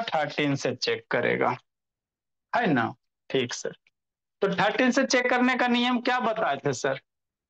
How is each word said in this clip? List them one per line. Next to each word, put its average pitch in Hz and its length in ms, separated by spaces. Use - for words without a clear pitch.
थर्टीन 147 500
से 131 200
check 117 360
करेगा, 123 440
है 233 200
ना? 113 200
ठीक 123 240
sir, - 220
तो 185 140
थर्टीन 208 360
से 269 140
check 247 240
करने 247 280
का 247 120
नियम 240 320
क्या 254 200
बताए 180 360
थे 139 180
sir? 135 240